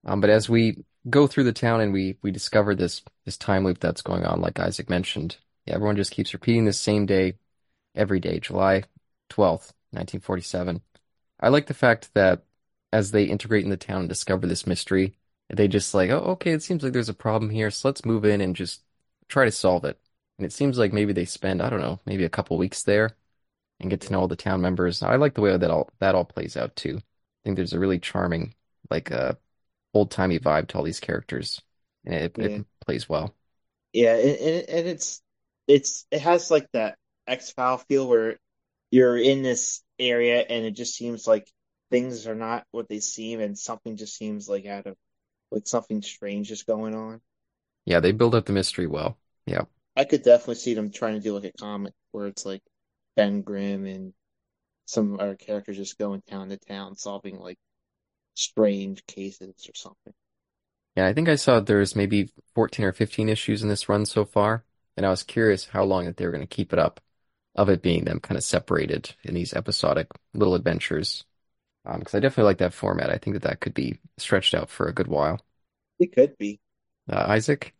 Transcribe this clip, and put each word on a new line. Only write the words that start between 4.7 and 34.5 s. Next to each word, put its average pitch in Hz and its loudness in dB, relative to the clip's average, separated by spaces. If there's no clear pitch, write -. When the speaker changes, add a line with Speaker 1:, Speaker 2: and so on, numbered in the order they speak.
Speaker 1:
mentioned, 90 -4
yeah, - -4
everyone 104 0
just 98 -2
keeps - -4
repeating 117 2
the 101 4
same 104 0
day 95 2
every 98 0
day, 87 -4
July 95 0
twelfth, 87 0
nineteen 92 -8
forty-seven. 90 -6
I - 4
like 143 2
the 143 -6
fact - 2
that 95 4
as 101 2
they 104 4
integrate 104 -2
in 98 -2
the 92 -4
town 98 -6
and 85 -4
discover 92 -2
this - -4
mystery, 95 0
they 104 4
just 101 0
like, 92 4
"Oh, 143 2
okay, 175 -2
it 156 -2
seems 165 -4
like 127 -4
there's 117 -2
a 107 -6
problem 110 0
here, 107 0
so - -4
let's - -6
move 113 2
in 101 4
and 92 0
just - -8
try 135 4
to 110 2
solve 90 2
it." - -4
And 95 -4
it - -6
seems 139 0
like 104 4
maybe 104 2
they 90 0
spend, 95 -4
I 110 0
don't 107 -2
know, - -4
maybe 92 -2
a 82 -2
couple - -4
weeks 92 -4
there 107 2
and 92 -6
get 98 -2
to - -8
know 92 2
all 92 2
the 87 -2
town 95 -2
members. 90 -2
I 110 2
like 143 2
the 113 0
way 98 4
that 85 2
all, 80 0
that 95 2
all 90 2
plays - -10
out - -6
too. - -6
I - -8
think 98 -4
there's 87 -4
a 85 -2
really 95 0
charming, 87 -2
like, - -4
uh, 64 -2
old-timey 92 2
vibe 76 2
to - -6
all 71 -2
these 80 -6
characters, - -6
and 85 -6
it, 82 -4
it 104 -2
Speaker 2:
Yeah. 104 -8
Speaker 1:
plays - -6
well. 78 -4
Speaker 2:
Yeah, 113 6
and, 131 4
and, 160 -2